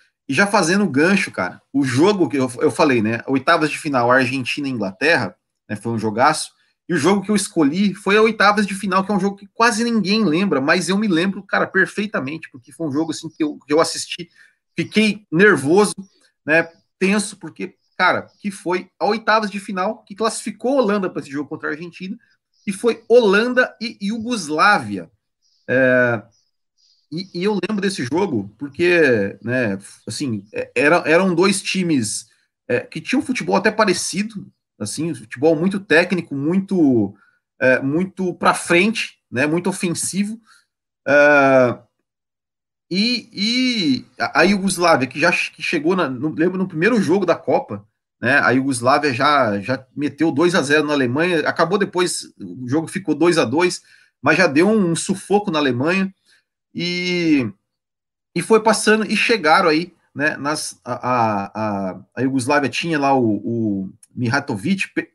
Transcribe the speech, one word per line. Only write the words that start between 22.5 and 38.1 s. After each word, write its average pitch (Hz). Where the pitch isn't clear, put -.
e 208
foi 220
Holanda 233
e 233
Iugoslávia. 185
É, 127
e, 175
e 175
eu 208
lembro 196
desse 185
jogo 135
porque, 143
né, 113
assim, 113
é, -
era, 147
eram 180
dois 180
times, 160
é, 120
que -
tinham 254
um -
futebol 190
até 196
parecido, 202
assim, 147
um 139
futebol 151
muito 190
técnico, 175
muito, 143
é, 127
muito 175